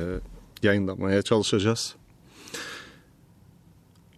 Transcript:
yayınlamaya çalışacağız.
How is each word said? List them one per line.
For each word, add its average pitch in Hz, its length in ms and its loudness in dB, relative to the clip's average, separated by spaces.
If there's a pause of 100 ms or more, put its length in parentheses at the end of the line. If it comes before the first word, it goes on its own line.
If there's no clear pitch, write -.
(640)
yayınlamaya 98 580 2
çalışacağız. 107 760 0 (2250)